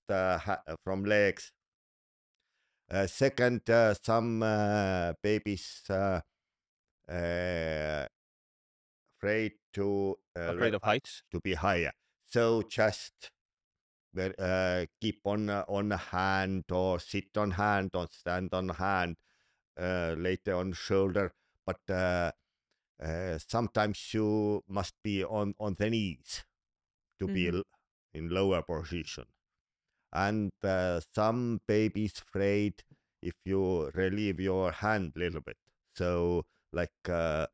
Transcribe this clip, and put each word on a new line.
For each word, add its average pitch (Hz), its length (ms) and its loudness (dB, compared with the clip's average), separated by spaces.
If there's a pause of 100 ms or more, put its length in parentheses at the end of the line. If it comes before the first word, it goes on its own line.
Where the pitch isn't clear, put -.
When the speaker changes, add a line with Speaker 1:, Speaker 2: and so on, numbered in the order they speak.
Speaker 1:
uh, 92 300 2
ha-, - 240 -2 (200)
from 95 200 -4
legs. 101 480 2 (1400)
Uh, 98 160 2
second, 123 640 2
uh, 113 320 6
some, 113 400 0
uh, 104 800 2
babies, 104 680 -2
uh, 95 320 0 (880)
uh, 82 960 -2 (1080)
afraid 107 360 0 (200)
to, 98 420 0 (220)
uh, 85 160 -4
Speaker 2:
Afraid 107 180 0
Speaker 1:
le-, 104 60 0
Speaker 2:
of 95 60 -12
heights? - 480 -2
Speaker 1:
to 87 100 -4
be 95 140 -2
higher. 87 360 0 (360)
So 117 340 2
just - 720 -2 (800)
ver-, 95 260 -2
uh, 92 460 2 (160)
keep 107 240 -2
on, 104 240 0
uh, 101 180 0
on 101 240 0
a 98 60 2
hand 95 760 0
or 90 280 2
sit - 360 -8
on 104 160 0
hand 98 420 2
or 87 160 -2
stand 90 440 -4
on 92 160 -2
hand, 90 480 0 (600)
uh, 87 400 -2
later 92 380 0
on 92 180 -2
shoulder. 95 600 0 (320)
But, - 240 -6
uh, 90 420 2 (720)
uh, 82 340 -4 (100)
sometimes 107 640 -2
you 107 540 0
must 98 260 -4 (100)
be 101 200 -2
on, 101 360 -2
on 104 180 -4
the 104 120 0
knees 104 540 -4 (760)
to 98 80 -2
be 95 200 0
Speaker 3:
Mm-hmm. 87 100 0
Speaker 1:
l-, 98 60 -2 (500)
in 80 160 -6
lower 92 320 2
position. 78 640 -8 (880)
And, 101 380 0 (120)
uh, 92 380 2 (120)
some 117 540 0
babies 107 460 2 (120)
afraid 101 580 0 (380)
if 87 120 -6 (120)
you 92 480 2
relieve 95 460 0
your 92 320 2
hand 101 440 -2
little 80 260 -2
bit. - 160 -14 (380)
So, 87 500 0 (280)
like, 85 160 -2 (180)
uh, 82 460 0